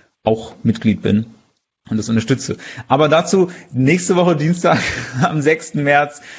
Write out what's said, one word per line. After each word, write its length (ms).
auch 400
Mitglied 400
bin 240
und 60
das 120
unterstütze. 500
Aber 220
dazu 420
nächste 420
Woche 220
Dienstag 420
<laughs> 220
am 200
sechsten 400
März 400